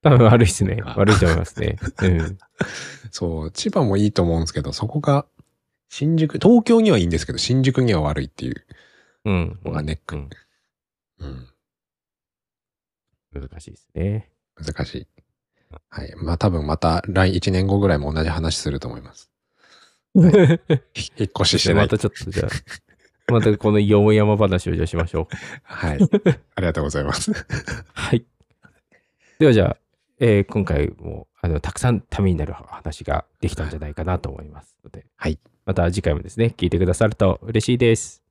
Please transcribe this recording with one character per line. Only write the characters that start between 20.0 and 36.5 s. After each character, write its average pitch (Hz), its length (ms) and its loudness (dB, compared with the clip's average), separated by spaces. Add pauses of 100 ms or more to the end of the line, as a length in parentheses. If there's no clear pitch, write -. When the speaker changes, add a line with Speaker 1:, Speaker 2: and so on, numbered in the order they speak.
Speaker 2:
は 180 120 8
い。 165 540 4
Speaker 1:
<laughs> - 120 -20
Speaker 2:
ひ-、 - 240 -12
引 101 100 -2
っ - 20 -12
越 - 160 -2
し - 140 0
し - 80 -2
て 104 60 2
な 101 80 4
い。 - 40 4
Speaker 1:
ま 95 40 -6
た 107 80 0
ち 107 100 -2
ょ - 20 0
っ - 40 -8
と - 180 -12
じ 90 80 -4
ゃ - 80 -4
あ、 - 840 -10
ま 117 100 4
た 107 160 4
こ 107 140 2
の 104 80 4
よ 104 220 6
も 107 120 6
や 104 120 6
ま 104 100 4
話 92 340 0
を 82 60 -2
じ 85 60 -2
ゃ - 20 2
あ 82 40 -2
し - 80 -6
ま 82 120 -2
し - 80 -8
ょ 80 60 0
う。 82 60 -6 (360)
Speaker 2:
は - 300 -6
い。 139 60 -6 (560)
あ 95 60 -6
り 90 40 -2
が 80 80 0
と 80 80 -4
う - 40 -2
ご 73 40 -4
ざ 71 100 -4
い 71 40 -4
ま 69 100 -4
す。 - 180 -4 (640)
Speaker 1:
は - 220 -2
い。 117 100 -2 (1120)
で 156 60 4
は 131 80 8
じ 104 80 6
ゃ - 80 2
あ、 - 80 -6 (420)
え 107 220 4
ー、 95 40 0
今 104 200 -4
回 76 340 -2
も、 - 280 -14 (140)
あ - 60 -4
の、 76 120 0
た - 120 -8
く - 80 -14
さ 123 120 2
ん 110 100 0
た - 200 -6
め 98 100 2
に 82 60 0
な 76 80 -4
る - 80 -10
話 - 500 -14
が 73 220 -4 (140)
で - 100 -4
き - 60 -8
た 80 100 -8
ん 73 40 -8
じ 80 60 -10
ゃ 76 40 -12
な 76 80 -10
い 73 80 -12
か 80 80 -8
な 87 160 -2
と - 100 -10
思 69 120 -14
い 76 80 -18
ま 73 120 -20
す - 220 -20
の - 60 -20
で、 - 260 -20
Speaker 2:
は - 140 -6
い。 78 100 -6 (260)
Speaker 1:
ま 98 80 -4
た 87 180 0
次 92 120 -6
回 80 100 0
も 71 80 -4
で - 80 -14
す - 100 -14
ね、 113 160 0